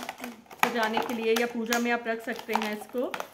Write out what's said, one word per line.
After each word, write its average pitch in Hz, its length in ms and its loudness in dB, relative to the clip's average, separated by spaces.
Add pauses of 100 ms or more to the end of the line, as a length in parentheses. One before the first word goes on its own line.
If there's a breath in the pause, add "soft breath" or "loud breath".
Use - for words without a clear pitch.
(640)
सजाने 226 340 2
के - 140 -2
लिए 226 260 2
या 240 80 4
पूजा 240 320 2
में 240 120 2
आप 233 160 2
रख 226 140 -2
सकते 226 320 -6
हैं 214 240 2
इसको। 247 340 -4 (220)